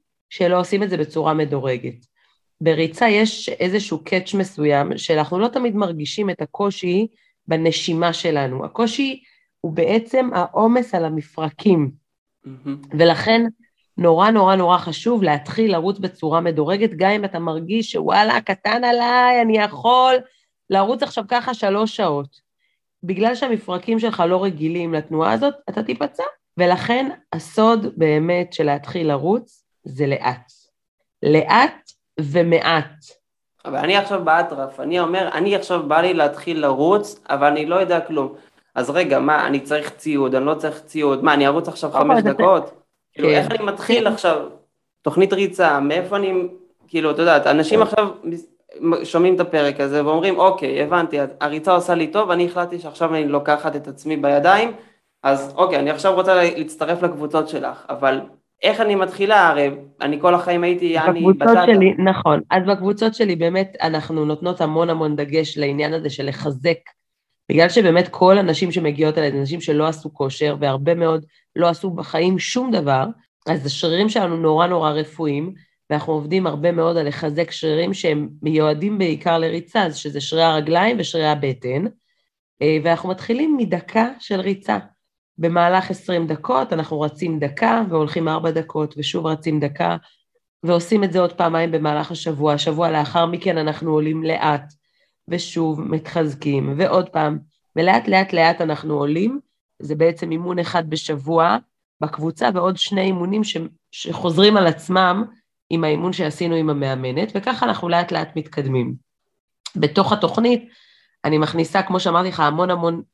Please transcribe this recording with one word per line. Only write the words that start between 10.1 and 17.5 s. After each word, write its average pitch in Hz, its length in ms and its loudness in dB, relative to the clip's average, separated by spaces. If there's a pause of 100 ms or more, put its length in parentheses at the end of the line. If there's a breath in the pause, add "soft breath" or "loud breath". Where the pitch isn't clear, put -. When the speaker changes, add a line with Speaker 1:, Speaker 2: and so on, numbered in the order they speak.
Speaker 1:
העומס 226 600 0
על 170 100 0
המפרקים. 156 960 0 (440)
Speaker 2:
מהמם. 139 360 -12 (120)
Speaker 1:
ולכן 170 500 4 (540)
נורא, 175 340 4
נורא, 190 260 4
נורא 180 220 4
חשוב 202 440 -2
להתחיל 175 500 0
לרוץ 185 260 -2
בצורה 170 420 0
מדורגת, 175 560 0
גם 190 140 2
אם 208 140 0
אתה 190 140 -6
מרגיש 170 540 -4